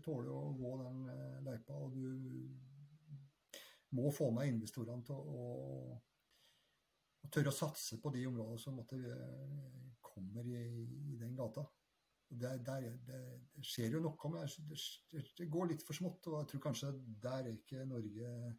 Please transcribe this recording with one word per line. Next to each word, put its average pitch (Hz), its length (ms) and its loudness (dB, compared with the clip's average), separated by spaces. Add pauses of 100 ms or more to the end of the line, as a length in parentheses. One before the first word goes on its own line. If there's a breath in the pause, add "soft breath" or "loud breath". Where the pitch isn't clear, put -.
tåle 135 240 0
å 139 300 0
gå 127 240 0
den, 131 180 -4 (140)
eh, 131 320 -6
løypa, 127 340 -4
og 131 160 -2
du 131 80 0 (1900 loud breath)
må 139 160 8
få 147 220 6
med 135 180 6
investorene 113 540 0
til 139 100 -2
å, 135 320 -4 (480)
å - 1400 -20
tørre 139 160 8
å 135 80 4
satse 151 460 0
på 143 100 2
de 127 160 2
områdene 117 320 -2
som 131 160 -4
måtte, 127 240 -4
eh, 127 920 -6 (140)
kommer 101 400 -4
i, 120 160 0 (480)
i 131 80 -2
den 117 180 -2
gata. 131 300 0 (640)
Og - 80 -8
det, 120 140 2 (180)
der, 131 220 0 (180)
det, 131 100 -6 (380)
det 139 80 -8
skjer 117 320 4
jo 160 80 6
noe, 151 300 2
men 160 160 0 (180)
det, 147 120 -6 (340)
det, 151 80 -2 (160)
det 175 100 -2
går 170 220 6
litt 156 180 2
for 151 80 0
smått, 180 320 0
og 156 140 2
jeg 151 100 -2
tror 139 140 -2
kanskje 139 240 2 (340)
der 127 220 2
er 117 80 0
ikke 131 340 -4
Norge 117 440 0 (280)